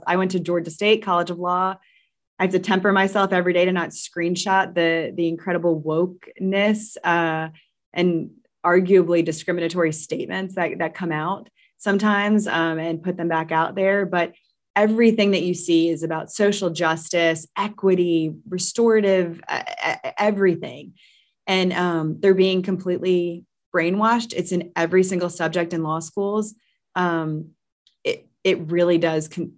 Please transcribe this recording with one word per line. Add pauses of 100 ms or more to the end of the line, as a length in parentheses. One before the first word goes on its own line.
I
went
to
Georgia
State
College
of
Law. (600)
I
have
to
temper
myself
every
day
to
not
screenshot
the,
the
incredible
wokeness,
uh, (440)
and (340)
arguably
discriminatory
statements
that,
that
come
out (280)
sometimes,
um,
and
put
them
back
out
there.
But (420)
everything
that
you
see
is
about
social
justice, (100)
equity, (140)
restorative,
uh, (420)
e-, (100)
everything. (540)
And,
um,
they're
being
completely (300)
brainwashed.
It's
in
every
single
subject
in
law
schools. (420)
Um, (520)
it, (160)
it (100)
really
does.
Con-,